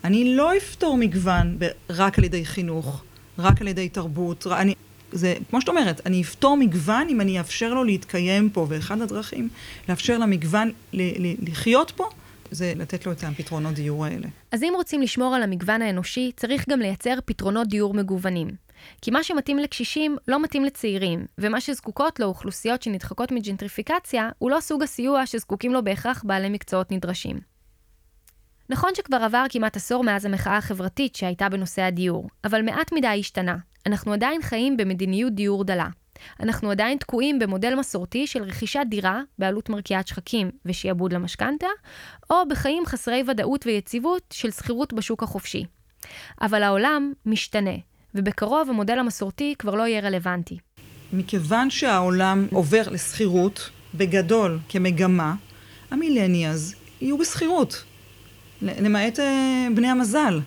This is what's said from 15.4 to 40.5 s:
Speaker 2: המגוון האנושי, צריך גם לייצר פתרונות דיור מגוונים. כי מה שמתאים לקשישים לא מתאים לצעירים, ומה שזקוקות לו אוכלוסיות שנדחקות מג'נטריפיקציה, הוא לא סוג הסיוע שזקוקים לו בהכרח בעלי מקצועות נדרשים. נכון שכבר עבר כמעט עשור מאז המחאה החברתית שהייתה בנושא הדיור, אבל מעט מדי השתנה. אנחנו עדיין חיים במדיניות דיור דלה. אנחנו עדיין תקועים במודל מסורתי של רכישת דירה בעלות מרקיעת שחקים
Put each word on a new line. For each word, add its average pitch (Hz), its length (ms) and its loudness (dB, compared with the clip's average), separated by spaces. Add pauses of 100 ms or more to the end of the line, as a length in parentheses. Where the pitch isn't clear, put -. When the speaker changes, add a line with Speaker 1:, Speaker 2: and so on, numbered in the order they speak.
Speaker 2:
המגוון 196 400 0
האנושי, 220 540 -2
צריך 262 320 -2
גם 269 120 2
לייצר 208 340 -2 (100)
פתרונות 214 440 -2
דיור 208 260 0
מגוונים. 185 540 -2 (540)
כי - 80 -4
מה 277 120 2
שמתאים 285 360 -2
לקשישים 294 580 -2 (120)
לא 269 140 2
מתאים 285 220 0
לצעירים, 190 640 -2 (120)
ומה 214 220 0
שזקוקות 285 600 -2
לו 220 60 2
אוכלוסיות 220 560 -4
שנדחקות 214 500 -4
מג'נטריפיקציה, 220 960 -4 (100)
הוא 247 120 0
לא 302 100 4
סוג 302 220 -2
הסיוע 262 440 0
שזקוקים 226 460 -4
לו 254 120 0
בהכרח 208 420 -2
בעלי 196 220 0
מקצועות 196 440 -2
נדרשים. 180 480 -4 (1300)
נכון 359 260 2
שכבר 277 220 0
עבר 233 340 2
כמעט 220 260 0
עשור 247 280 0
מאז 202 200 2
המחאה 196 320 0
החברתית 208 600 -2
שהייתה 180 320 0
בנושא 190 340 -2
הדיור, 180 460 0 (160)
אבל 220 180 2
מעט 226 300 -2
מדי 302 140 2 (140)
השתנה. 180 360 -2 (300)
אנחנו 208 260 0
עדיין 262 300 0
חיים 254 340 0
במדיניות 196 580 0
דיור 202 300 0
דלה. 180 240 0 (520)
אנחנו 214 300 -2
עדיין 220 280 0
תקועים 269 400 0
במודל 208 360 0
מסורתי 254 520 -2
של 254 160 -4
רכישת 208 380 -4 (100)
דירה 202 320 0 (160)
בעלות 196 300 -2
מרקיעת 196 380 -2
שחקים 190 440 -2 (140)